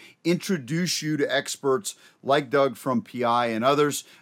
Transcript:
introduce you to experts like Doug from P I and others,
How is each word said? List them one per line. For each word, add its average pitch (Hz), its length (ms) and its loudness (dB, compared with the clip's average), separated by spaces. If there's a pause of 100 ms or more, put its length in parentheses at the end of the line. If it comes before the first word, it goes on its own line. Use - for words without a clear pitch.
(220)
introduce 165 800 -2
you 156 160 -4
to 139 80 0
experts 135 720 -2 (280)
like 139 260 2
Doug 135 280 2
from 139 240 0
P 120 240 -6
I 120 220 2
and 113 180 -2
others, 143 400 2 (160)